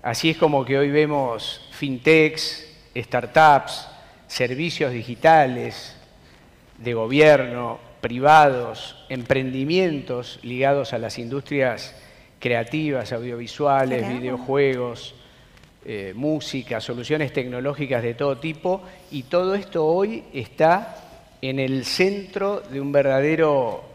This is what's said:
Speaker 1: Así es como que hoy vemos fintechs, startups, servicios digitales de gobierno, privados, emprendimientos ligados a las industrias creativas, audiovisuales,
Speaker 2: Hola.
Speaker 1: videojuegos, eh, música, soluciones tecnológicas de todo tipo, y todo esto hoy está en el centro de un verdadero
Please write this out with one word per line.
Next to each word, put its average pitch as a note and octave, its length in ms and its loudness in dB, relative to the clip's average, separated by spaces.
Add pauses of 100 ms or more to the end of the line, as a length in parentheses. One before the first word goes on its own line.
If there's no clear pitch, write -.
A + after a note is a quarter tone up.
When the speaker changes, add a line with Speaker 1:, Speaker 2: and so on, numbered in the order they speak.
Speaker 1:
Así A#2+ 280 0
es D#3+ 80 -2
como D3 260 2
que C3+ 140 0
hoy C#3+ 120 2
vemos C#3+ 800 -2
fintechs, D#3 920 0 (300)
startups, C#3 880 2 (400)
servicios C3 680 -4
digitales B2 1000 0 (840)
de A#2+ 160 -6
gobierno, B2 840 4 (220)
privados, B2+ 1080 4
emprendimientos C3 1300 -2
ligados C3 520 0
a A#2 40 -4
las A2+ 200 -8
industrias B2+ 760 -4 (440)
creativas, B2 760 -4
audiovisuales, B2 920 -2
Speaker 2:
Hola. B2 160 -6
Speaker 1:
videojuegos, B2+ 960 -2 (680)
eh, G2 320 -10
música, C3 640 -6
soluciones B2+ 540 -4
tecnológicas B2+ 680 -4
de A#2 120 -4
todo C3+ 240 -2
tipo, F3+ 440 -4 (280)
y C3+ 140 -10
todo F#3 300 0
esto F3+ 320 -2
hoy G3 460 0
está D#3+ 640 0 (460)
en C3 160 -4
el C3 260 -2
centro G3 800 -2
de C3+ 180 -10
un C#3 100 -6
verdadero C#3 960 2 (100)